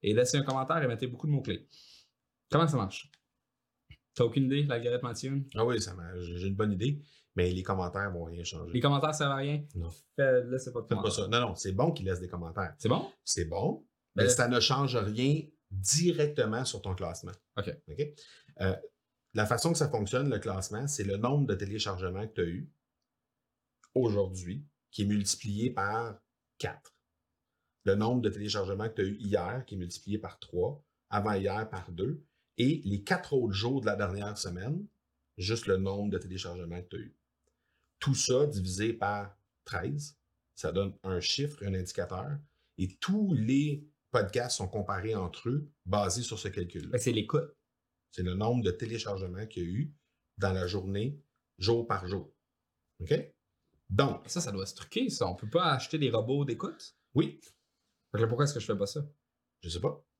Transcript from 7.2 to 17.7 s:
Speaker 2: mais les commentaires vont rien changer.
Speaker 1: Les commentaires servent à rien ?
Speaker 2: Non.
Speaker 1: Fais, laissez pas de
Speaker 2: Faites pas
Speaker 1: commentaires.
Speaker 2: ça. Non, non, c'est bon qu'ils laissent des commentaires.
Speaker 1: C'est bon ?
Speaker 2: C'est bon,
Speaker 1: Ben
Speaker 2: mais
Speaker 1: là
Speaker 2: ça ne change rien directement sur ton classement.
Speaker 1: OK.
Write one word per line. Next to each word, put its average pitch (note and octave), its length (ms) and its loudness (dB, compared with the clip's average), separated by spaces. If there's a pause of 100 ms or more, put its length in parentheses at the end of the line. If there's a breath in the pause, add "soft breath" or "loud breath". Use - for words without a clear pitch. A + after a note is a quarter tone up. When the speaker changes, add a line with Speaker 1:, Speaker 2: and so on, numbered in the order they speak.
Speaker 2:
mais F2+ 160 4
les F#2 100 -2
commentaires F#2+ 500 -2
vont E2+ 120 -6
rien E2+ 200 -10
changer. F2 300 -8
Speaker 1:
Les B2 60 2
commentaires C#3+ 340 4
servent D3 200 0
à - 20 0
rien ? C#3+ 280 -2 (120)
Speaker 2:
Non. E2 140 -4 (260)
Speaker 1:
Fais, C3 300 6
laissez B2+ 280 -4
pas A#2+ 80 -4
de G#2+ 60 -10
Speaker 2:
Faites - 20 -20
pas G#2 140 2
Speaker 1:
commentaires. G#2 220 0
Speaker 2:
ça. - 20 -6
Non, A#2 120 4 (100)
non, F2 60 -4
c'est - 160 -4
bon C3+ 200 4
qu'ils F#2 160 -4
laissent F2+ 120 0
des F2+ 80 -8
commentaires. E2+ 520 -6
Speaker 1:
C'est A2 100 0
bon ? C#3+ 220 2 (120)
Speaker 2:
C'est - 220 -2
bon, G2 400 -2 (300)
Speaker 1:
Ben F#2+ 80 4
Speaker 2:
mais B2 60 6
Speaker 1:
là - 0 -
Speaker 2:
ça B2 180 4
ne B2 120 4
change C3 380 2
rien B2 440 2 (280)
directement C3 960 2
sur A2 160 -6
ton F#2+ 140 -2
classement. F2 360 -6 (260)
Speaker 1:
OK. - 180 -4 (140)